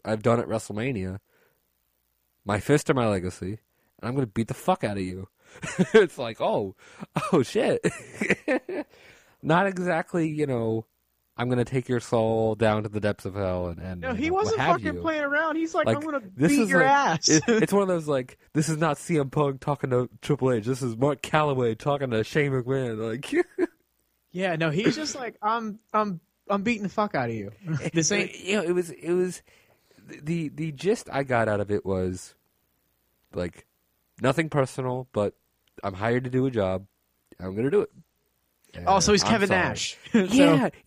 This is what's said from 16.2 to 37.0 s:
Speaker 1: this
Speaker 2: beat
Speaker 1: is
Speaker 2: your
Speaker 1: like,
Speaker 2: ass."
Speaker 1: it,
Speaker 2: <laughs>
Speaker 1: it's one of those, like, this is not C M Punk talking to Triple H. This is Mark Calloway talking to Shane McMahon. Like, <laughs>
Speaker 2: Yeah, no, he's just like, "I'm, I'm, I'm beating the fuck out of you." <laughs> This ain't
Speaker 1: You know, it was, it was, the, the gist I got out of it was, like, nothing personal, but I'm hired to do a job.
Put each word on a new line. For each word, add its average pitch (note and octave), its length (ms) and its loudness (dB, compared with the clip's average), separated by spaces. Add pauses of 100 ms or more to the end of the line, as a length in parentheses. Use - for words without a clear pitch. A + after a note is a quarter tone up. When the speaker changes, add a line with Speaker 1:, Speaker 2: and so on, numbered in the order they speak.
Speaker 1:
this C#3+ 160 2
Speaker 2:
beat C#4+ 100 6
Speaker 1:
is G#3+ 80 0
Speaker 2:
your C4 120 6
Speaker 1:
like, C4+ 80 6
Speaker 2:
ass." C#4 400 4
Speaker 1:
it, D3+ 140 6
Speaker 2:
<laughs> - 40 -2
Speaker 1:
it's G#3+ 260 2
one G3+ 100 4
of F#3+ 40 0
those, E3+ 200 -2
like, C3 300 -2 (160)
this D3 160 2
is D#3 80 0
not D3+ 200 0
C E3+ 200 -2
M C#3 120 0
Punk C#3+ 320 0
talking C#3+ 300 -2
to B2 180 2 (120)
Triple C3 300 2
H. A2+ 140 0
This B2 160 -2
is A#2+ 160 -2
Mark C#3 240 0
Calloway C3 540 0
talking C#3 360 -2
to A2 120 2
Shane C#3+ 280 0
McMahon. B2+ 480 -2
Like, A2+ 340 -6 (360)
<laughs> - 0 - (600)
Speaker 2:
Yeah, F3+ 260 -2
no, E3 120 2
he's F#3+ 280 2
just D4+ 180 -6
like, B3+ 260 -10
"I'm, A3 380 -2 (140)
I'm, G#3 260 0 (300)
I'm G3+ 140 0
beating G#3+ 200 0
the F#3+ 60 -4
fuck G#3 260 -2
out B2 140 0
of A2+ 60 -4
you." G#2 160 -8 (140)
<laughs> D#3+ 280 -4
This D#3+ 180 2
ain't G3+ 260 -2
Speaker 1:
You G3 200 -2
know, G3 60 0
it E3+ 100 0
was, F3 160 -2
it D#3+ 240 -4
was, F3+ 280 0 (800)
the, D#3+ 280 -2
the D#3 240 -6
gist D#3+ 380 -2
I C#3 120 0
got A#2+ 240 2
out G#2 140 2
of G2+ 100 -4
it G#2 140 0
was, F#2 500 -2 (1000)
like, F2 320 -6 (540)
nothing C#3+ 300 0
personal, B2+ 640 -2
but G#2 220 0 (480)
I'm G2 100 -4
hired A#2 320 0
to B2+ 40 -6
do C3 180 2
a C3+ 40 -2
job. F#2+ 340 0 (540)